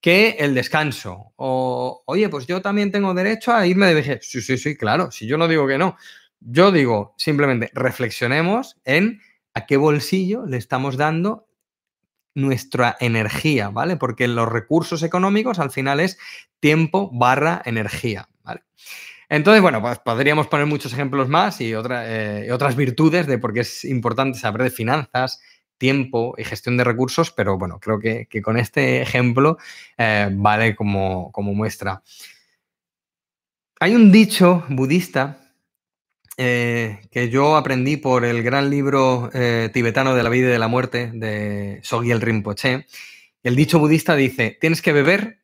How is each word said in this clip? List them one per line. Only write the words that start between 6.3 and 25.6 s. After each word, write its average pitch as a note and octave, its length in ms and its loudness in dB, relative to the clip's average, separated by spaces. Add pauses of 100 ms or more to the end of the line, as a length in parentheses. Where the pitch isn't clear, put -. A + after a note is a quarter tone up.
Yo D#3 320 4
digo, A#2+ 460 0
simplemente, C#3+ 560 0
reflexionemos C3 1080 -2
en F#3 380 0 (320)
a - 120 -8
qué C#3 120 2
bolsillo F3+ 680 0
le C3 120 -6
estamos C3 400 -4
dando E3 500 -2 (880)
nuestra B2+ 640 -2
energía, A2+ 680 0
¿vale? C#3+ 280 -4
Porque A#2+ 300 -2
los A#2 220 0
recursos D3+ 540 -2
económicos G3 560 -2
al C#3+ 120 -4
final C#3 280 -2
es F#3 180 -2 (420)
tiempo D#3+ 540 2
barra C3 520 2
energía, A2+ 640 -6 (140)
¿vale? - 200 -14 (680)
Entonces, F3+ 320 6
bueno, C#3 200 4
pues A#2+ 180 -4
podríamos C#3 480 0
poner D3 180 0
muchos C#3+ 280 -4
ejemplos C3+ 340 -2
más F3 340 0
y A2+ 120 -4
otra, A#2+ 320 -6
eh, G#2+ 420 -6
y - 40 -10
otras B2+ 240 0
virtudes D3+ 520 2
de C3 100 0
por G#2+ 160 -4
qué A#2+ 80 -2
es - 240 -8
importante B2+ 540 -2
saber A2+ 240 -2
de B2+ 60 0
finanzas, B2+ 720 -4 (360)